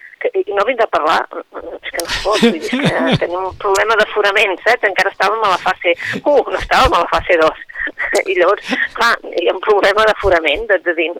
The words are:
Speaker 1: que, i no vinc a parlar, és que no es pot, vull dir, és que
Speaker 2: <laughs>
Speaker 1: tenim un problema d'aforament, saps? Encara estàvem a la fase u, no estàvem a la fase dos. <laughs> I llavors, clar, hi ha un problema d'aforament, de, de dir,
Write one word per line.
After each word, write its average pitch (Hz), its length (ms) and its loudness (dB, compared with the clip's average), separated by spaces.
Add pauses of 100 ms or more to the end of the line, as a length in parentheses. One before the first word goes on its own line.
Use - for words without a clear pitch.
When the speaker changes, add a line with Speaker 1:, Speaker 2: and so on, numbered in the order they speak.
(220)
Speaker 1:
que, - 80 -2 (160)
i - 80 -8
no 202 120 2
vinc 233 160 2
a 214 60 0
parlar, 165 320 0 (140)
és - 580 -14
que - 120 -10
no - 40 -10
es - 160 -6
pot, 196 180 0
vull 226 120 4
dir, - 80 -8
és - 80 -6
que 170 480 0
Speaker 2:
<laughs> - 80 -4
Speaker 1:
tenim 175 240 -4
un - 80 -12
problema 208 400 0
d'aforament, 202 680 0
saps? 233 240 2
Encara 185 240 -2
estàvem 208 320 -2
a 202 120 2
la - 20 2
fase 180 380 -2 (260)
u, 294 240 4
no - 140 -6
estàvem 233 340 2
a 170 100 2
la - 60 -8
fase 170 320 2
dos. 156 180 2 (220)
<laughs> - 480 -4
I 185 80 -2
llavors, 180 260 2 (300)
clar, 226 220 0 (260)
hi - 80 0
ha 180 60 0
un 185 60 -10
problema 202 440 4
d'aforament, 185 640 2
de, 190 160 4
de 170 80 0
dir, 160 160 -2 (100)